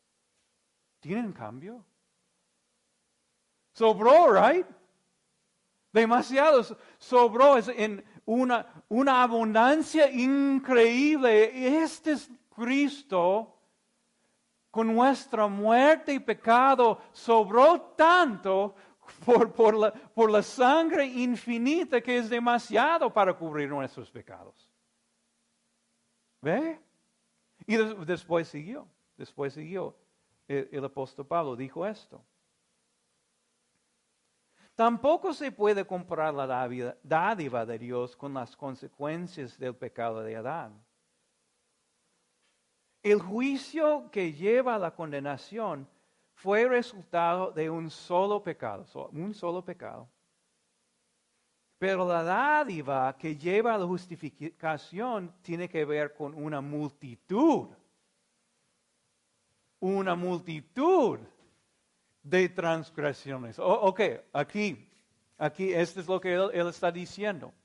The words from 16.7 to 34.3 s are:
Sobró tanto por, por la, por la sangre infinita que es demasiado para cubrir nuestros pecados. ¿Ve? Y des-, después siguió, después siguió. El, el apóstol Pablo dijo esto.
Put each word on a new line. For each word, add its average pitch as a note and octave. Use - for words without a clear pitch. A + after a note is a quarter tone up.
Sobró A#3
tanto G#3+
por, A#3
por A3
la, G#3+
por -
la G#3
sangre D4+
infinita B3
que B3
es A3+
demasiado A#3+
para F#3+
cubrir D3+
nuestros C3+
pecados. F#2+
¿Ve? C#4+
Y G#3+
des-, A3
después E3
siguió, F3+
después C#3
siguió. D#3
El, C#3
el C#3
apóstol C#3
Pablo D#3
dijo C3
esto. -